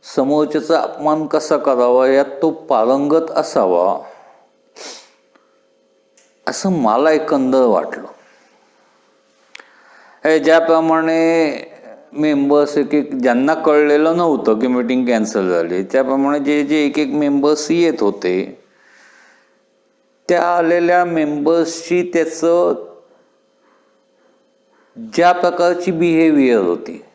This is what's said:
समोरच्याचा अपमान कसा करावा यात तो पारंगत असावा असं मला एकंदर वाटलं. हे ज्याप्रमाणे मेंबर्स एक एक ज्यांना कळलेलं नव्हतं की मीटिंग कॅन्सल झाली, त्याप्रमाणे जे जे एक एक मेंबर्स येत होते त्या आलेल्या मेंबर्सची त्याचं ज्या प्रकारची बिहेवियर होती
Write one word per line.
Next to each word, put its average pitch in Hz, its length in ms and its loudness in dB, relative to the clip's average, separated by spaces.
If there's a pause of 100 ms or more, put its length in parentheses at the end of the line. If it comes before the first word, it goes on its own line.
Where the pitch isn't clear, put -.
(160)
समोरच्याचा 151 640 0
अपमान 151 460 -4
कसा 151 300 -2
करावा 127 500 2
यात 135 180 2 (160)
तो 160 80 2
पारंगत 143 800 0
असावा 92 680 0 (2500)
असं - 240 -4
मला 135 400 2
एकंदर 135 540 0
वाटलं. 95 420 -2 (2250)
हे 156 160 2
ज्याप्रमाणे 165 1120 2 (600)
मेंबर्स 147 640 2
एक 143 180 -2
एक 139 200 -2
ज्यांना 127 380 2
कळलेलं 151 640 2
नव्हतं 131 420 0
की 127 80 -2
मीटिंग 123 400 0
कॅन्सल 107 420 -2
झाली, 87 340 -2
त्याप्रमाणे 135 560 -2
जे 147 240 0
जे 147 140 -2
एक 147 220 0
एक 147 80 -2
मेंबर्स 143 640 0
येत 170 300 2
होते 95 640 -4 (1700)
त्या 175 280 0
आलेल्या 175 480 2
मेंबर्सची 165 1080 -2
त्याचं 170 600 0 (2500)
ज्या 175 180 4
प्रकारची 175 600 0
बिहेवियर 160 680 2
होती 87 440 -4 (120)